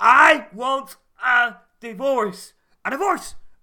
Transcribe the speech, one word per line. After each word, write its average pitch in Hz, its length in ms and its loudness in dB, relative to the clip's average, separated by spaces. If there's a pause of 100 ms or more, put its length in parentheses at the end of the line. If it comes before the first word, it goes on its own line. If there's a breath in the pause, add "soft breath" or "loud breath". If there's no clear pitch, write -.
I 277 520 4
want 262 440 -8 (280)
a 240 320 0 (240)
divorce. 226 720 -6 (300)
A 190 60 -8
divorce. 349 440 -4 (280)